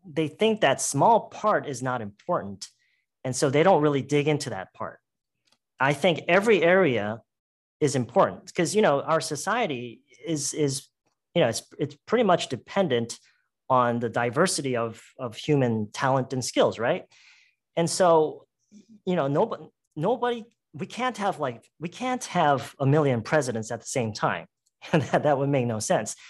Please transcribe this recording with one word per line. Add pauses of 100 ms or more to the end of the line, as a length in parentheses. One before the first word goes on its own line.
(100)
they
think
that
small
part
is
not
important. (560)
And
so
they
don't
really
dig
into
that
part. (800)
I
think
every
area (600)
is
important
'cause,
you
know,
our
society (240)
is,
is, (460)
you
know,
it's, (160)
it's (100)
pretty
much
dependent (500)
on
the
diversity
of, (160)
of
human
talent
and
skills,
right? (720)
And
so, (580)
you
know,
nobody, (320)
nobody, (280)
we
can't
have,
like, (160)
we
can't
have
a
million
presidents
at
the
same
time. (360)
<laughs>
That,
that
would
make
no
sense. (160)